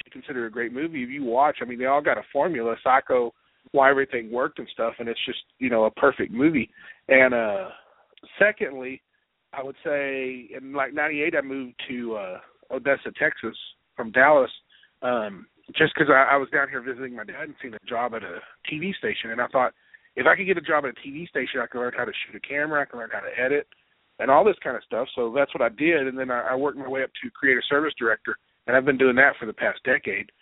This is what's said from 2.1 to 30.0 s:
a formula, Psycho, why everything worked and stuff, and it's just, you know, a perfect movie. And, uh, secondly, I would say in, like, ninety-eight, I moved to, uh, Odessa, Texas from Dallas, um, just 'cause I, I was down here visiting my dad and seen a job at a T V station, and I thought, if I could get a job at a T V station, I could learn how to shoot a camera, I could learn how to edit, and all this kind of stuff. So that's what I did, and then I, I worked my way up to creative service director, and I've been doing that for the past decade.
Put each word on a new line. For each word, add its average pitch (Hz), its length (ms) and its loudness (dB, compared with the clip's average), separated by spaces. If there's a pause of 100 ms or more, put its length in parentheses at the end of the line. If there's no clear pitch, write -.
a - 60 -8 (100)
formula, 135 500 0
Psycho, 127 500 2 (380)
why 135 200 8
everything 131 400 0
worked 127 260 -4
and 117 160 -12
stuff, 113 240 -4
and 117 100 -8
it's 117 200 -6
just, 123 120 -8 (200)
you 127 100 -2
know, 110 160 4
a 107 60 2
perfect - 400 2
movie. 131 400 2 (360)
And, 131 260 8
uh, 104 360 -2 (720)
secondly, 135 600 -2 (520)
I 139 80 -10
would 135 220 -10
say 135 720 -4
in, 135 180 -14
like, 135 200 -4
ninety-eight, 151 420 -2
I 143 60 2
moved 135 340 -8 (140)
to, 120 260 -6
uh, 95 240 -10 (320)
Odessa, 131 480 -2
Texas 147 380 -4 (400)
from 113 140 -8
Dallas, 131 380 6 (520)
um, 107 440 -4 (300)
just 156 180 4
'cause 151 160 2
I, 135 240 6
I 139 40 4
was 135 120 -2
down 139 200 0
here 135 120 -8
visiting 123 340 -10
my 107 80 -10
dad 113 200 -12
and 156 180 -14
seen 120 120 -14
a 104 120 -18
job 120 300 -4
at 107 80 -8
a 87 160 -12 (280)
T 156 120 -6
V 190 180 -4
station, 113 340 -6
and 120 100 -4
I 117 60 -2
thought, 127 260 2 (420)
if 131 100 -2
I 170 100 6
could 190 100 -6
get 180 120 0
a 165 40 -4
job 147 240 0
at 123 60 -4
a - 120 -18
T 139 80 -14
V 165 160 -12
station, 131 340 -6
I 117 60 -6
could 123 120 -8
learn 123 160 -4
how 123 100 -4
to 117 80 -10
shoot - 220 -12
a 101 40 -14
camera, 147 420 -4
I 135 40 -2
could 123 120 -16
learn 113 140 -12
how 107 80 -8
to 98 200 -8
edit, 143 280 0 (520)
and 127 120 2
all 156 120 8
this 208 200 4
kind 131 140 -6
of 101 60 -12
stuff. 120 320 -4
So 117 200 -2
that's 139 180 0
what - 80 -2
I 117 80 4
did, 143 380 0
and 131 100 -6
then 131 140 -4
I, 123 200 -2
I 127 40 0
worked 135 220 -2
my 135 100 -10
way 135 160 -4
up - 80 -6 (100)
to 123 100 -10
creative 127 380 2
service 143 280 0
director, 110 400 -2 (300)
and 123 80 2
I've 131 100 4
been 139 120 2
doing 127 200 6
that 135 220 6
for 120 60 -10
the 107 80 -8
past 107 300 -4
decade. 101 480 -4 (100)